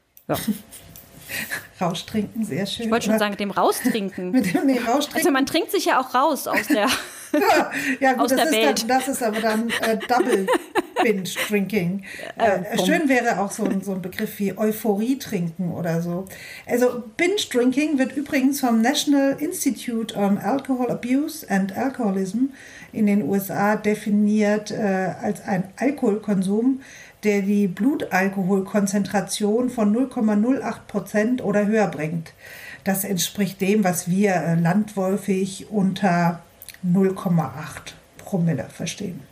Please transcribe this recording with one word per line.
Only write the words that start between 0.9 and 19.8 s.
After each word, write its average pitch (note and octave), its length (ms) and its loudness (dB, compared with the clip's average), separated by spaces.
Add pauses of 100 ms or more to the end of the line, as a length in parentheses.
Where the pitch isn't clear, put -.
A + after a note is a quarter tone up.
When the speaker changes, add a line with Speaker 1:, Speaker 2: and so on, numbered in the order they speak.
Speaker 2:
Rauschtrinken, G3+ 640 -4
sehr G3 240 -4
schön. - 180 -6
Speaker 1:
Ich A3 60 0
wollte A#3 140 0
schon A3 100 4
Speaker 2:
Oder? A3 40 4
Speaker 1:
sagen, G#3 180 0
dem G#3 120 -4
Raustrinken. G3 840 0
Speaker 2:
<laughs> - 0 -
Mit G3+ 220 2
dem, - 140 2
nee, C4 100 4
Raustrinken. A#3+ 380 0
Speaker 1:
Also E4 160 2
man C4+ 160 2
trinkt F4 240 -2
sich G4 140 0
ja D4 140 4
auch C4 140 -4
raus C4+ 320 2
aus - 220 -2
der, G#3+ 200 2 (560)
Speaker 2:
<laughs> C#4 560 2
Ja, C4 140 4
gut, C4+ 120 2
Speaker 1:
aus B3 60 2
Speaker 2:
das B3+ 100 4
Speaker 1:
der A#3 80 2
Speaker 2:
ist D4+ 40 2
Speaker 1:
Welt. A3 280 2
Speaker 2:
dann, A3+ 80 -4
das C4 180 2
ist C4 160 -2
aber A3 160 0
dann, A3 300 0 (120)
äh, A3+ 160 2 (100)
Double A#3+ 380 2 (300)
Speaker 1:
<laughs> - 260 -2
Speaker 2:
Binge-Drinking. G3 1000 0 (340)
Speaker 1:
Äh, A#3 60 0
Speaker 2:
Äh, G3+ 320 0
Speaker 1:
bumm. - 100 2
Speaker 2:
schön D#4 240 2
wäre A#3 300 2
auch G3 120 -2
so A3 120 -4
ein, F#3+ 180 0
so F#3+ 120 -6
ein F#3 80 -6
Begriff G#3 380 -6
wie G3 180 -2
Euphorie-Trinken G#3+ 1120 -2
oder E3+ 300 -2
so. F3 240 -4 (420)
Also A#3+ 360 2 (120)
Binge-Drinking D4+ 840 0
wird B3+ 200 0
übrigens C#4 420 0
vom A#3 220 2
National C#4 580 2
Institute B3 760 -4